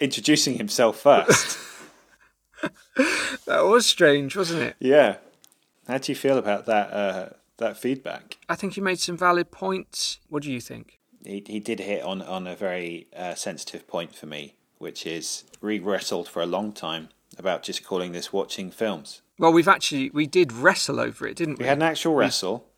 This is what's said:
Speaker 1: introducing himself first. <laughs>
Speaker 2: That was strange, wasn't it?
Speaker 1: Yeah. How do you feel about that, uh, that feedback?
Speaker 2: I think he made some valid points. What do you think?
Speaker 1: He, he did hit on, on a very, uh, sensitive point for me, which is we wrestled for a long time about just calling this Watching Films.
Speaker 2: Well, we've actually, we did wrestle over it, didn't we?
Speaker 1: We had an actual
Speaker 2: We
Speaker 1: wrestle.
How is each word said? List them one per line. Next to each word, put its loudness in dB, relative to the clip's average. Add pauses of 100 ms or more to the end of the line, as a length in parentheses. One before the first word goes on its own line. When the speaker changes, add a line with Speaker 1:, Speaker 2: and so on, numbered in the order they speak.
Speaker 1:
introducing 2
himself 2
first. 6
<laughs> -18 (1800)
Speaker 2:
That 2
was 6
strange, 4
wasn't -2
it? -4
Speaker 1:
Yeah. 6 (680)
How -4
do -6
you -4
feel 2
about -2
that, 2
uh, -2 (300)
that -4
feedback? -6 (120)
Speaker 2:
I -4
think -8
he -8
made -2
some -6
valid 2
points. -6 (100)
What -6
do -8
you -6
think? -18 (260)
Speaker 1:
He, -10
he -8
did -6
hit -4
on, -6
on -8
a -10
very, -6 (100)
uh, -8
sensitive -12
point -8
for -18
me, -12 (240)
which -12
is -8 (160)
we -4
wrestled -4
for -4
a 0
long -2
time -10 (300)
about -2
just -8
calling -6
this -10
Watching -4
Films. -6 (160)
Speaker 2:
Well, 6
we've 6
actually, 2
we -2
did 2
wrestle 2
over -4
it, -8
didn't -4
we? -6
Speaker 1:
We 2
had 4
an 0
actual 0
Speaker 2:
We 4
Speaker 1:
wrestle. 0 (120)